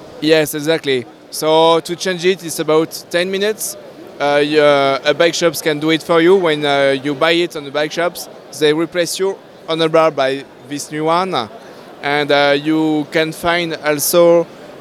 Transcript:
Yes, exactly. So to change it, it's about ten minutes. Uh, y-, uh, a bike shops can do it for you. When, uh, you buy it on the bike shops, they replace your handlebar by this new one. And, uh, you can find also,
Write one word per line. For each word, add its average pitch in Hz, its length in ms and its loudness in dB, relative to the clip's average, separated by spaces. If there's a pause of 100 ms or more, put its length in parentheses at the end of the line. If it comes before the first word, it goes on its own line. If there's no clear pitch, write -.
(220)
Yes, 156 320 2
exactly. 143 520 -2 (240)
So 160 500 4
to 170 160 -8
change 180 300 -4
it, 185 180 0
it's 160 160 -8
about 156 320 0 (180)
ten 180 220 -2
minutes. 202 440 -6
Uh, - 680 -4
y-, 151 140 0
uh, 139 480 4
a 151 80 2
bike 165 200 2
shops 165 280 -2
can 151 180 -2
do 156 120 -2
it 156 120 0
for 165 160 2
you. 175 160 6
When, 156 300 0
uh, 139 380 2
you 143 120 -4
buy 160 160 2
it 170 240 -2
on 147 80 -10
the 139 80 -12
bike 151 200 -4
shops, - 360 -6 (320)
they 151 140 4
replace 165 440 -2
your 190 200 -4 (300)
handlebar 160 480 2
by 135 300 -2 (220)
this 143 240 -10
new 156 140 -6
one. 175 280 -2 (680)
And, 143 300 -2
uh, 143 280 4
you 156 520 0
can 160 200 0
find 170 440 -2
also, 170 720 2 (340)